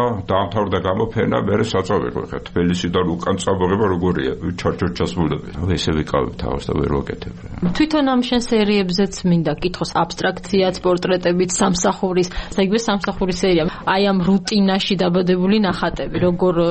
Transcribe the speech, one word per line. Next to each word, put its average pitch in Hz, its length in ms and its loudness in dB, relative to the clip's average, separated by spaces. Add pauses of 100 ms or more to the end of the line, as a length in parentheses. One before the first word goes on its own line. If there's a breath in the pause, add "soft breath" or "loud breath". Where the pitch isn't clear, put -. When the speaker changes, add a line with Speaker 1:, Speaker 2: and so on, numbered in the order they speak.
(220)
Speaker 1:
დაამთავრდა 95 580 0
გამოფენა, 98 580 0
მერე 104 260 0
საწავიღო, 80 580 -2
ხა - 180 -8
თბილისიდან 90 680 0
უკან 87 300 -2
წამოღება 95 500 0
როგორია, 87 460 0 (180)
ჩარჯვში 85 440 -2
ჩასულები. 76 560 -2
ნუ, 82 160 -6
ესე 87 260 0
ვიკავებ 73 420 -2
თავს 64 300 -6
და - 80 -4
ვერ 69 180 0
ვაკეთებ - 440 -4
რა. - 140 -16 (180)
Speaker 2:
თვითონ 302 400 0
ამ 254 160 2
შენ 247 180 0
სერიებზეც 202 800 0
მინდა 165 340 2
კითხოს, 175 380 -4
აბსტრაქციაც, 185 840 0
პორტრეტებიც, 180 760 2
სამსახურის, 185 760 2 (240 loud breath)
იგივე 202 280 2
სამსახურის 196 560 -2
სერია. 175 280 2 (180 loud breath)
აი, 190 220 0
ამ 196 160 2
რუტინაში 190 760 2
დაბადებული 180 640 2
ნახატები, 175 580 -2
როგორ, 180 380 2
ე, 170 160 2